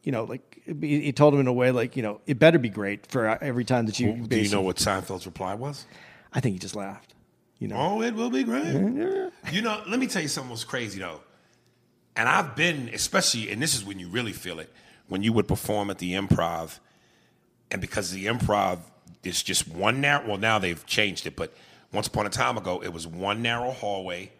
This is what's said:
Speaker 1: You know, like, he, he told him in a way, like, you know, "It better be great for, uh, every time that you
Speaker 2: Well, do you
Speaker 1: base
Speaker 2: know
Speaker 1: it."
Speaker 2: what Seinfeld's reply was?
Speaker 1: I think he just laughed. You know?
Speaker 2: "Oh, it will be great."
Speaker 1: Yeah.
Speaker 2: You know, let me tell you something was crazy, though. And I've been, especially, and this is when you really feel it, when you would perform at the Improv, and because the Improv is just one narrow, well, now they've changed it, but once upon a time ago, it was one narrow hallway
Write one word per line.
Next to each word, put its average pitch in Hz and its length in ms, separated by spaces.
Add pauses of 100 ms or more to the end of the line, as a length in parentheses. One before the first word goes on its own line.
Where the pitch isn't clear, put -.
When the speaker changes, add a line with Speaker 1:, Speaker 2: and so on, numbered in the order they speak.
Speaker 1:
You 147 60
know, 113 140
like, - 420
he, 147 360
he 147 100
told 147 200
him 143 80
in 131 60
a 127 60
way, 123 180
like, 123 260
you 127 60
know, 107 240
"It 143 120
better 160 200
be 120 100
great 101 380
for, 113 220
uh, 110 120
every 123 240
time 120 220
that 107 140
you 120 80
Speaker 2:
Well, 113 80
do 120 60
you 113 60
Speaker 1:
base 107 240
Speaker 2:
know 101 80
Speaker 1:
it." 95 40
Speaker 2:
what 92 120
Seinfeld's 95 500
reply 95 280
was? 139 320 (460)
Speaker 1:
I 127 80
think 113 140
he 90 40
just 95 180
laughed. 98 380 (440)
You 104 100
know? 101 100
Speaker 2:
"Oh, 196 240
it 233 120
will 226 160
be 262 120
great." 240 240
Speaker 1:
Yeah. 320 640 (200)
Speaker 2:
You 190 120
know, 214 240
let 220 140
me 254 80
tell 196 120
you 151 80
something 131 220
was 117 140
crazy, 110 340
though. 85 220 (960)
And 113 120
I've 151 280
been, 147 360
especially, - 580
and 107 120
this 151 120
is 107 100
when 98 140
you 90 100
really 107 240
feel 87 260
it, 80 120 (380)
when 98 140
you 113 100
would 110 160
perform 104 400
at 98 100
the 90 160
Improv, 85 640 (920)
and 95 100
because 95 300
the 95 160
Improv 104 540 (420)
is 90 200
just - 260
one 101 340
narrow, 143 240
well, 104 100
now 110 220
they've 90 260
changed 101 420
it, 82 100
but 82 180 (380)
once 104 160
upon 107 180
a 98 40
time 123 280
ago, 92 240
it 92 100
was 82 140
one 95 340
narrow 120 300
hallway 95 680